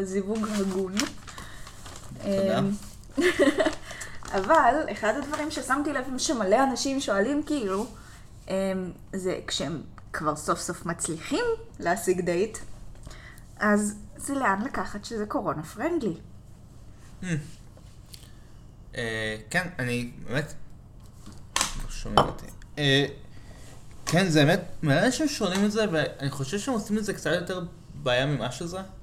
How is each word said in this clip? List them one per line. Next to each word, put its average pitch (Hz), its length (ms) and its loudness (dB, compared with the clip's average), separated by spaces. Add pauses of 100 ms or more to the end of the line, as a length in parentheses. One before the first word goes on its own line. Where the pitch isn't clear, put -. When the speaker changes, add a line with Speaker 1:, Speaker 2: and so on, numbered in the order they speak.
Speaker 1:
זיווג 202 440 0 (120)
הגון. 190 340 2 (1200)
Speaker 2:
תודה. 196 420 4
Speaker 1:
אה, - 0 - (580)
<laughs> 349 140 6 (1040)
אבל 254 380 8 (160)
אחד 214 220 2 (100)
הדברים 302 280 -4
ששמתי 285 420 0
לב 269 100 -2 (140)
שמלא 233 460 4
אנשים 262 360 2
שואלים, 254 460 2
כאילו, 220 420 0 (600)
אה, 190 60 0 (580)
זה 185 340 0
כשהם 143 340 -2 (320)
כבר 151 220 0
סוף 170 240 0
סוף - 260 -6
מצליחים 170 600 -2 (340)
להשיג 180 420 2
דייט, 175 360 2 (1040)
אז 208 360 4 (220)
זה - 180 -4
לאן 208 300 2
לקחת 208 400 -4
שזה 214 200 -4
קורונה 170 380 0
פרנדלי. 247 500 0 (1080)
Speaker 2:
Hmm. 190 40 -8 (1700)
אה, 110 420 -2 (120)
כן, 175 180 0 (120)
אני 120 320 -2 (160)
באמת 147 260 -2 (1040)
לא - 320 0
שומעים - 380 4
אותי. - 180 -8 (320)
אה, 139 280 6 (1000)
כן, 180 240 4
זה 151 160 8
באמת, 175 160 6 (220)
מלא 156 220 6
אנשים 262 220 4
שואלים 196 380 2
את 208 60 4
זה, 214 200 2
ואני 143 380 0
חושב 139 300 -2
שהם 262 140 0
עושים 208 240 0
את 214 80 0
זה 190 80 0
קצת - 200 0
יותר 180 300 0 (300)
בעיה 127 320 4
ממה 127 260 0
שזה. 170 260 -6 (260)